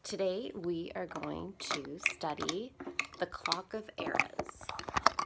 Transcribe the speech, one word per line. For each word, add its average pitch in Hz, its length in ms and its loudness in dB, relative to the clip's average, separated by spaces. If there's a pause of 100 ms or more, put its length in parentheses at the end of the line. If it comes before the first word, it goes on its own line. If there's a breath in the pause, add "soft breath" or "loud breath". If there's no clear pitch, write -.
Today 190 520 0
we 170 400 0
are 185 100 0
going 160 540 -4
to 143 400 -2 (140)
study 170 600 0 (460)
the 175 80 2
Clock - 480 -2
of 214 80 -4 (160)
Eras, - 640 0 (640)